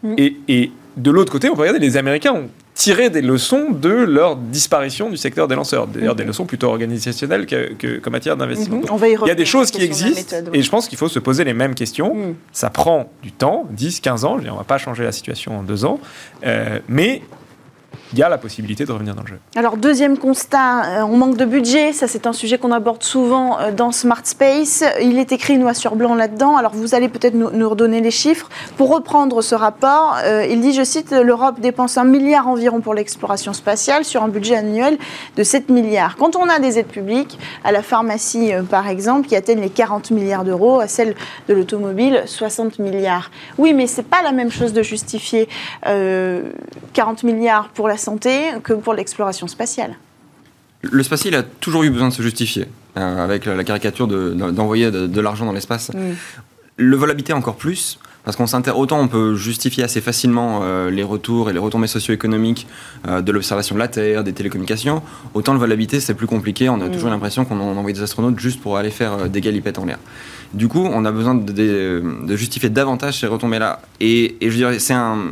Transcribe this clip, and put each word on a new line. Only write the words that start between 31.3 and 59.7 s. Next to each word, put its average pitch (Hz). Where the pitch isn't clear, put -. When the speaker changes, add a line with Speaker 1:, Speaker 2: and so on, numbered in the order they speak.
Speaker 1:
dépense 247
un 247
milliard 269
environ 233
pour 220
l'exploration 202
spatiale 214
sur 262
un 220
budget 214
annuel 220
de 202
sept -
milliards. » 214
Quand 320
on 359
a 320
des 254
aides 233
publiques, 214
à 202
la 208
pharmacie, 226
euh, 185
par 190
exemple, 226
qui 233
atteignent 214
les 196
quarante 208
milliards 196
d'euros, 190
à 214
celle 220
de 208
l'automobile, 202
soixante 220
milliards. 190
Oui, 311
mais 262
c'est 240
pas 359
la 302
même 240
chose 240
de 220
justifier, 220
euh, 185
quarante 220
milliards 226
pour 214
la 214
santé 254
que 233
pour 220
l'exploration 196
spatiale. -
Speaker 3:
Le 135
spatial 156
a 127
toujours 160
eu 156
besoin 127
de 123
se 123
justifier, 113
euh, 92
avec 98
la, 101
la 92
caricature 104
de, 92
de, 90
d'envoyer 110
de, 92
de 95
l'argent 107
dans 107
l'espace. 113
Speaker 1:
Mm. -
Speaker 3:
Le 131
vol 147
habité 147
encore 117
plus, -
parce 107
qu'on 120
s'inter-, 127
autant 135
on 135
peut 110
justifier 117